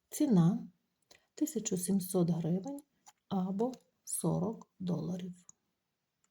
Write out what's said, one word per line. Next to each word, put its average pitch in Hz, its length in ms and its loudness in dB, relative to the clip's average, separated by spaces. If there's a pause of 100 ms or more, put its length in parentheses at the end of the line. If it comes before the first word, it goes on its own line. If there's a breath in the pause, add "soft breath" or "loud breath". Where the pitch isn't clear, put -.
Ціна 214 580 4 (680 soft breath)
тисячу 208 420 -2
сімсот 180 520 2
гривень 185 540 -2 (460)
або 196 420 -2 (320)
сорок 175 680 -4 (100)
доларів. 180 680 -6 (840)